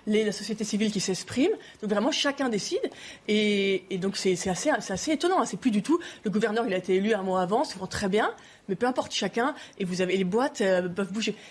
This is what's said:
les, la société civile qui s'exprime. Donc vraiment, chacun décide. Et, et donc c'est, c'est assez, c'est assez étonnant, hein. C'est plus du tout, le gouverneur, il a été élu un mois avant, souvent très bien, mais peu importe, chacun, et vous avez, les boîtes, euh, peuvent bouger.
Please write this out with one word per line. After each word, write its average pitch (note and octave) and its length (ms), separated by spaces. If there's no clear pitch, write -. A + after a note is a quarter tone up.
les, G#3+ 160
la G#3 80
société G#3+ 320
civile G#3 260
qui G3 120
s'exprime. B3 500
Donc G#3 100
vraiment, G#3+ 200
chacun C#4 360
décide. A#3+ 320
Et, G3+ 600
et F#3+ 80
donc G3 180
c'est, F#3 220
c'est F#3+ 120
assez, F#3 300
c'est G3 140
assez A3+ 180
étonnant, F4 300
hein. E4+ 40
C'est G3+ 140
plus B3+ 120
du G3+ 120
tout, E4+ 160
le G#3 80
gouverneur, G#3+ 340
il G3 80
a F#3 40
été F#3 180
élu G3 140
un G3 140
mois F#3 180
avant, G#3 220
souvent F#3 240
très - 200
bien, A3+ 240
mais F#3+ 80
peu A#3+ 100
importe, B3+ 260
chacun, A#3 440
et G3+ 40
vous F3+ 180
avez, F#3 140
les F#3+ 80
boîtes, A#3 380
euh, F#3 260
peuvent F3+ 240
bouger. G#3+ 240